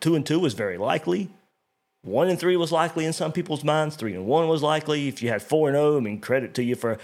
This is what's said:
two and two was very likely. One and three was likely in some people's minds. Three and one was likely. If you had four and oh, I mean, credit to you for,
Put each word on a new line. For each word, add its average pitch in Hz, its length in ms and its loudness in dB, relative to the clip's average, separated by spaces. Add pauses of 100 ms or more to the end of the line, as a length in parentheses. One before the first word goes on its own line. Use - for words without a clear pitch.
two 165 140 2
and 147 100 0
two 160 160 0
was 131 140 0
very 98 220 -4
likely. - 520 -2 (720)
One 120 260 0
and 180 100 2
three 180 200 2
was 170 160 0
likely 165 320 0
in 160 80 -2
some 156 180 -4
people's 156 320 -4
minds. 151 320 0
Three 107 180 -6
and 92 140 -6
one 160 220 4
was 160 120 2
likely. 151 460 0
If 123 160 -6
you 120 60 0
had 107 120 -2
four 156 280 2
and 139 80 2
oh, 151 180 4
I 139 60 2
mean, 104 180 -4
credit 123 360 -2
to 127 80 0
you 120 120 0
for, 113 280 -2